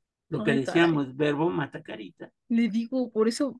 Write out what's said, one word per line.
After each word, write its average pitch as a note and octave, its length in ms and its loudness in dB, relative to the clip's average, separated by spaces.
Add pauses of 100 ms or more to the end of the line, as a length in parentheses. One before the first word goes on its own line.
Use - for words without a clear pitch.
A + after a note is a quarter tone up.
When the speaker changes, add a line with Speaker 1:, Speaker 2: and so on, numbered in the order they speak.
(300)
Speaker 1:
Lo E3 120 -4
que D3+ 100 2
Speaker 2:
Ay, C#3 60 2
Speaker 1:
decíamos, C#3+ 580 2
Speaker 2:
caray. - 0 -
Speaker 1:
verbo D3 340 2
mata D#3 320 -6
carita. - 500 -14 (180)
Speaker 2:
Le A#3 180 2
digo, A#3 420 -2
por G#3+ 180 2
eso, A#3+ 320 -2